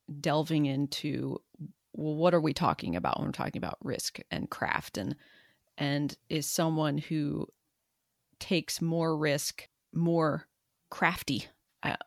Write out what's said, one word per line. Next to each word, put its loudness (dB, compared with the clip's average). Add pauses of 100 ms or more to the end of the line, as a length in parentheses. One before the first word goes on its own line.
(200)
delving 2
into, -2 (520)
well, -2
what 4
are 6
we 2
talking 2
about 0
when 0
we're -2
talking -4
about -6
risk -6 (120)
and -4
craft? -4
And, -2 (640)
and -2 (120)
is -2
someone 2
who -2 (960)
takes 0
more 2
risk 0 (260)
more 4 (420)
crafty? 0 (380)
Uh, 0 (100)